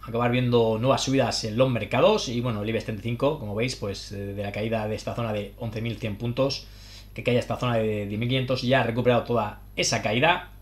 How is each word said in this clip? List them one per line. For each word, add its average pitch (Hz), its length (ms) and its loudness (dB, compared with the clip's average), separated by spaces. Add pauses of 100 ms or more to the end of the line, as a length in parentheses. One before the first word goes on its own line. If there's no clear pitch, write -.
acabar 117 240 2
viendo 120 480 4
nuevas 127 240 2
subidas 131 400 2
en 107 140 -4
los 131 120 6
mercados 131 600 2
y 120 100 -2
bueno, 117 220 -2
el 107 80 -2
ibex 110 160 0
treinta 107 160 -6
y 117 80 -4
cinco, 135 300 0
como 104 160 -6
veis, 123 200 -2
pues, 101 380 -8
eh, 101 220 -8
de 101 80 -4
la 101 100 -6
caída 110 340 -2
de 110 80 -4
esta 110 200 -6
zona 113 180 -2
de 101 240 -6
once 110 240 -6
mil 113 160 -4
cien 104 180 -6
puntos, 120 520 -2 (460)
que 110 100 -10
cae 123 120 4
a 120 40 4
esta 117 180 -2
zona 123 180 0
de 107 300 0
diez 104 140 -4
mil 120 100 0
quinientos, 131 320 0
ya 120 200 4
ha - 20 2
recuperado 117 400 2
toda 107 360 -2 (160)
esa 123 260 0
caída 135 500 2 (100)